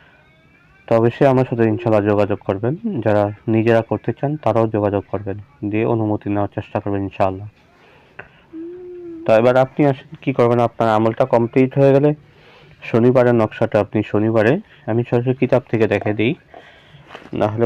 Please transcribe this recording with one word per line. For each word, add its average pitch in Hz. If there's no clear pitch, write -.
তো -
অবশ্যই 117
আমার 131
সাথে 117
ইনশাল্লাহ 107
যোগাযোগ 101
করবেন, 107
যারা 104
নিজেরা 113
করতে 110
চান 143
তারাও 113
যোগাযোগ 101
করবেন, 101
দিয়ে 110
অনুমতি 110
নেওয়ার 101
চেষ্টা -
করবেন 101
ইনশাআল্লাহ। 95
তো 330
এবার 123
আপনি 131
আসেন, 135
কী 139
করবেন, 120
আপনার 117
আমলটা 113
কমপ্লিট 131
হয়ে 139
গেলে 143
শনিবারের 123
নকশাটা 110
আপনি 101
শনিবারে, 110
আমি 117
সরাসরি 123
কিতাব 123
থেকে 110
দেখে 104
দিই, 117
নাহলে 110